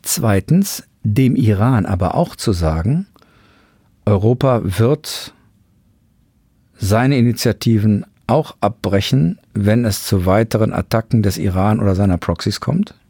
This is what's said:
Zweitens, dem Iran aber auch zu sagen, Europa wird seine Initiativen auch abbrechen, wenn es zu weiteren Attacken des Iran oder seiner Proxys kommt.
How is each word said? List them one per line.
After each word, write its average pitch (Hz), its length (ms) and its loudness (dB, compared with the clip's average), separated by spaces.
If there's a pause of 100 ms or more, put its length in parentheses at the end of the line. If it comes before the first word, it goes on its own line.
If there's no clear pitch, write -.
Zweitens, 131 800 0 (180)
dem 123 320 2
Iran 110 500 2
aber 92 300 -2
auch 135 220 -2
zu - 160 -2
sagen, 85 560 -2 (960)
Europa 120 580 2
wird - 720 -2 (1400)
seine 120 420 0
Initiativen 110 840 0 (240)
auch 147 320 -2
abbrechen, 104 800 0 (120)
wenn 107 320 0
es 104 200 -4
zu 92 200 0
weiteren 107 480 2
Attacken 110 520 0
des 98 140 0
Iran 101 420 0
oder 98 160 2
seiner 92 220 2
Proxys - 420 -4
kommt. 180 340 -4 (160)